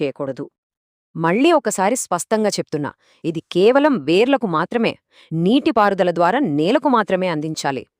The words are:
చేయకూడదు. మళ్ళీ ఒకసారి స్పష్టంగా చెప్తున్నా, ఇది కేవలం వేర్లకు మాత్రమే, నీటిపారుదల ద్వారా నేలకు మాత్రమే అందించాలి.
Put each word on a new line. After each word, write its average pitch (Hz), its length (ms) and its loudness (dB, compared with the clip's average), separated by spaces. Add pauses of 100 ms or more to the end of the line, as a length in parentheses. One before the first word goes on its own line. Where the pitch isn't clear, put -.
చేయకూడదు. 139 460 -6 (680)
మళ్ళీ 175 420 2
ఒకసారి 208 460 0
స్పష్టంగా 208 540 -2
చెప్తున్నా, 147 340 -6 (320)
ఇది 165 180 -6 (140)
కేవలం 262 380 4 (140)
వేర్లకు 226 400 2 (100)
మాత్రమే, 196 360 -2 (380)
నీటిపారుదల 196 880 2
ద్వారా 180 200 2 (200)
నేలకు 254 360 0
మాత్రమే 185 380 0
అందించాలి. 151 500 -6 (160)